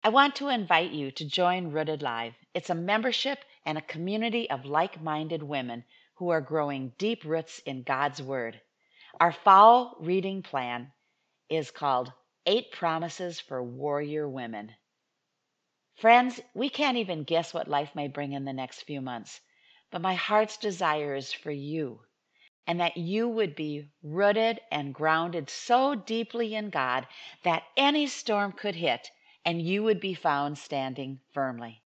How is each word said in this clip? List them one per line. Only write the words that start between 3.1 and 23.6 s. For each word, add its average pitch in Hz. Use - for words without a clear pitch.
and 156
a 156
community 220
of 131
like-minded 156
women 123
who 175
are 165
growing 143
deep 220
roots 160
in 131
God's 139
Word. 127
Our 170
fall 226
reading 190
plan 123
is 156
called 131
Eight 220
Promises 165
for 127
Warrior 147
Women. 113
Friends, 240
we 254
can't 269
even 185
guess 165
what -
life 147
may 147
bring 139
in 139
the 139
next 131
few 143
months, 123
but 175
my 185
heart's 214
desire 156
is 135
for -
you, 143
and 170
that 170
you 196
would 214
be 147